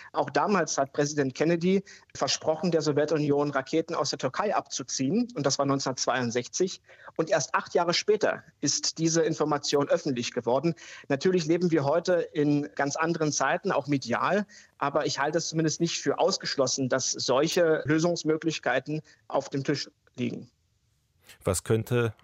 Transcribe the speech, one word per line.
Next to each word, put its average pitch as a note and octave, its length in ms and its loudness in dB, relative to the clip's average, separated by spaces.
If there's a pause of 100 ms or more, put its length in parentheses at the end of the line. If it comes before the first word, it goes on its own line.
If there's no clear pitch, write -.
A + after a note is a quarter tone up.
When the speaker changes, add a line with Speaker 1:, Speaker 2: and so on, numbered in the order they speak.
(120)
Speaker 1:
Auch D3 160 -2
damals D#3+ 480 0
hat C#3 160 -2
Präsident D3 420 0
Kennedy F3 480 2 (320)
versprochen, D#3+ 560 -2
der D#3+ 120 2
Sowjetunion D3 680 2
Raketen D#3 420 -2
aus D3 160 -2
der - 80 -6
Türkei F#3+ 360 -2
abzuziehen. C#3+ 800 -2
Und C#3+ 120 -4
das C3+ 120 2
war C#3 60 0
neunzehnhundertzweiundsechzig. C3 1200 -2 (340)
Und D#3+ 140 -2
erst D3+ 240 0
acht G3 180 -4
Jahre F3 220 2
später G3+ 480 0 (180)
ist - 380 -2
diese E3 240 2
Information D3 640 0
öffentlich C3+ 440 0
geworden. C3+ 420 0 (340)
Natürlich E3+ 380 2
leben E3+ 240 2
wir D3+ 160 2
heute F3 300 2 (180)
in D3 400 2
ganz C#3 220 -2
anderen D#3+ 360 0
Zeiten, D#3+ 400 0
auch B2 140 0
medial. C#3+ 600 0 (300)
Aber C#3+ 300 0
ich D3 120 -2
halte D3+ 200 0
es D#3+ 100 -2
zumindest D#3+ 320 -2
nicht E3+ 200 0
für C3+ 180 0
ausgeschlossen, C3+ 720 0
dass B2+ 220 0
solche D#3+ 720 2
Lösungsmöglichkeiten D#3 1200 0 (260)
auf C#3 220 -2
dem C#3 120 -4
Tisch - 280 -2 (260)
liegen. - 340 -6 (920)
Speaker 2:
Was F#2+ 200 0
könnte A2+ 600 0